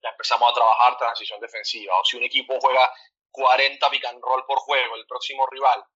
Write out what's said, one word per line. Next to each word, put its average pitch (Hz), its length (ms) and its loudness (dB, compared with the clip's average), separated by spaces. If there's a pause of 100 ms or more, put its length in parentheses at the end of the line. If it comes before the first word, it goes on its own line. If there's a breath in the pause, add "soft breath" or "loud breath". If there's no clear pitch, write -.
ya 127 60 -8
empezamos 120 420 0
a - 40 -6
trabajar 120 440 4
transición 110 420 -6
defensiva. 107 600 -8
O 98 40 -6
si - 120 -2
un 123 80 -4
equipo 131 360 -4
juega 127 320 2 (380 loud breath)
cuarenta 135 580 2
pick 135 180 -2
and 123 140 -10
roll 127 240 -2
por 135 140 -2
juego, 127 380 -2
el 113 100 -14
próximo 131 400 -4
rival 131 380 0 (120)